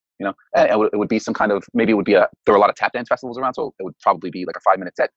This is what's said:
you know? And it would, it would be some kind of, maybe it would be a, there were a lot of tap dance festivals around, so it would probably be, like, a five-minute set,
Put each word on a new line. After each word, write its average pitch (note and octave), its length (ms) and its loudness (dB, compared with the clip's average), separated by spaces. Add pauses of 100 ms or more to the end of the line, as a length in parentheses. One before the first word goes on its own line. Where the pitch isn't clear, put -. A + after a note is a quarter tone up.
(200)
you G2 60 -4
know? F#2+ 80 -4 (200)
And D#3 160 4
it G#2+ 80 2
would, G#2+ 140 2
it G#2 60 -2
would G#2 100 -2
be A2 100 0
some A2+ 160 -6
kind A2 180 0
of, G2 200 -2
maybe A2+ 200 0
it - 20 4
would G2+ 100 0
be G#2 100 2
a, - 140 4 (160)
there A2+ 80 2
were G2+ 60 6
a - 20 4
lot G2+ 100 6
of - 60 0
tap - 160 -2
dance A#2+ 160 -6
festivals B2 300 -6
around, B2+ 160 -2
so - 260 -6
it - 20 -10
would F#2 180 -12
probably F#2 300 0
be, F2+ 140 -8
like, E2 120 -8
a - 40 -12
five-minute F#2+ 360 0
set, - 200 0